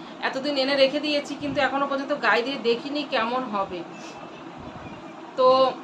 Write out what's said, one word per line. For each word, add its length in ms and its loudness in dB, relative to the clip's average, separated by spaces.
এতদিন 360 -2
এনে 180 2
রেখে 240 6
দিয়েছি, 420 -2
কিন্তু 200 -2
এখনও 260 2
পর্যন্ত 260 -2
গায়ে 180 4
দিয়ে 220 -4
দেখিনি 400 0
কেমন 400 0
হবে। 360 -4
তো 360 8